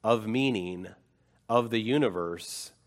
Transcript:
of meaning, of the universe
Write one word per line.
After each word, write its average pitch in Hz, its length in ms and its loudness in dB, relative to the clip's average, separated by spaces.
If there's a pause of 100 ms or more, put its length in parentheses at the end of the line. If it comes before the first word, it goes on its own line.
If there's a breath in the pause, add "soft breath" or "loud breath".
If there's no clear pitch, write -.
of 110 240 4
meaning, 98 600 0 (640)
of 117 220 2
the 117 80 2
universe 104 920 -2 (160)